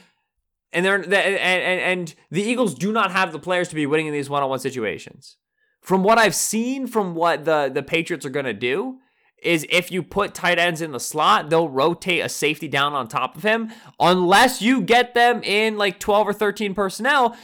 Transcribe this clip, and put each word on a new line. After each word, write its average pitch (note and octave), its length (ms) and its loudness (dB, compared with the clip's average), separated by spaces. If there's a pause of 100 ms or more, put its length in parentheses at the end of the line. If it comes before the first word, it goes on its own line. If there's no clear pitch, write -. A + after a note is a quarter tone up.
(720)
And F3 120 0
they're, G3 100 2
and, F3+ 180 -2
and, F3+ 640 0
and F3 360 -4 (140)
the F3+ 140 -2
Eagles A3+ 320 0
do F3+ 160 -2
not G3+ 220 0
have F#3+ 180 0
the D#3 80 -10
players F3+ 300 -2
to D#3+ 60 -12
be D3+ 100 0
winning D#3 220 0
in D3+ 60 -4
these C#3 160 -4
one-on-one C#3 300 -2
situations. A#2+ 800 -8 (420)
From F#3 240 0
what A3 140 6
I've G#3 180 4
seen, B3 520 -4
from G3 280 -2
what D#3+ 300 0
the, D3+ 280 2
the C#3 100 -4
Patriots D#3+ 420 -4
are C#3 40 -8
gonna C3+ 220 -4
do, C#3+ 460 -4 (440)
is E3 280 0
if F3 200 0
you E3+ 140 -4
put G3 300 -4
tight F3 260 0
ends E3+ 220 0
in D#3 100 -6
the B2 80 -8
slot, D#3+ 500 0
they'll E3 200 2
rotate E3 520 0
a G#2+ 60 -2
safety D3+ 400 -4
down C#3+ 240 0
on C3 160 -4
top B2+ 300 -4
of D#3+ 60 -10
him. A3 280 -2 (260)
Unless F3+ 640 4
you B3 200 4
get A#3 320 2
them A#3+ 300 4
in, G#3+ 340 0
like, G3+ 200 0
twelve G#3 300 2
or G3+ 60 -2
thirteen G3+ 400 -2
personnel A#3 720 0